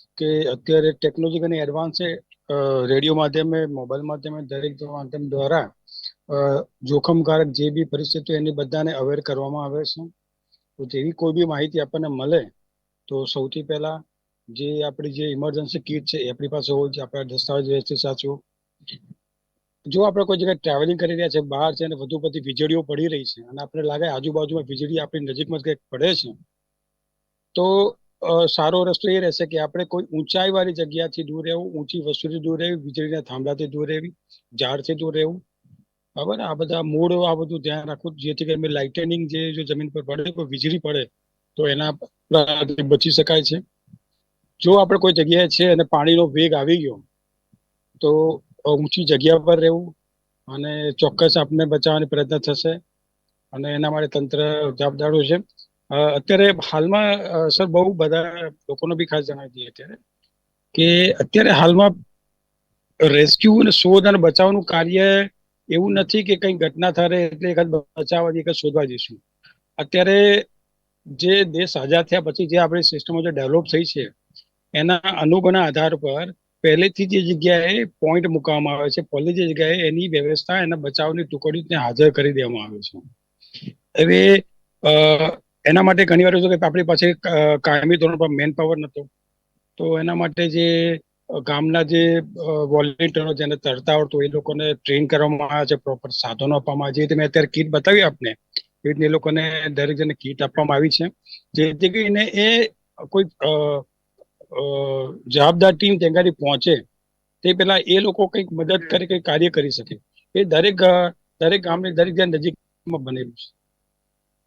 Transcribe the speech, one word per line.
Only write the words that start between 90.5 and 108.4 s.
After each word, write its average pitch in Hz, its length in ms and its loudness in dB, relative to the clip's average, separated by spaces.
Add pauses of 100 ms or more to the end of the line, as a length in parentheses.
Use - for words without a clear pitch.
અ, 165 100 -8
ગામના 151 440 0
જે, 165 360 2
અ, 160 320 -8
વોલેન્ટિયરો 151 800 0
જેને 147 240 -4
તરતા 131 360 -4
આવડતું 151 260 0
હોય 143 80 0
એ 147 40 -6
લોકોને 151 440 -4
ટ્રેન 143 320 0
કરવામાં 147 420 0
આવે 147 180 -2
છે, 147 80 0
પ્રોપર 135 360 -6
સાધનો 127 460 -4
આપવામાં 139 300 -4
આવે 135 60 -6
છે. 151 140 -2
જે 151 80 -2
તમે 151 100 2
અત્યારે 147 220 2
કીટ 156 240 -2
બતાવી 190 320 4
આપને, 143 280 -2
એ 110 40 -8 (500)
રીતે 151 200 -2
એ 151 40 2
લોકોને 156 640 -2
દરેક 143 260 -2
જણને 151 180 -2
કીટ 135 280 -10
આપવામાં 147 340 0
આવી 156 120 2
છે, 165 240 -2 (420)
જેથી 156 340 0
કરીને 202 340 0
એ 220 460 2 (400)
કોઈ, 196 160 2
અ, 151 240 -4 (1040)
અ, 127 80 -6 (680)
જવાબદાર 156 460 6
ટીમ 196 240 2
ત્યાં 165 220 2
આગળ 180 120 4
પહોંચે 143 460 0 (640)
તે 180 100 4
પહેલા 185 240 2 (100)
એ 180 120 4
લોકો 202 280 0
કંઈક 185 260 -4